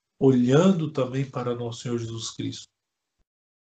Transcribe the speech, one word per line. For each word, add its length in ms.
olhando 760
também 360
para 260
nosso 280
Senhor 160
Jesus 320
Cristo. 380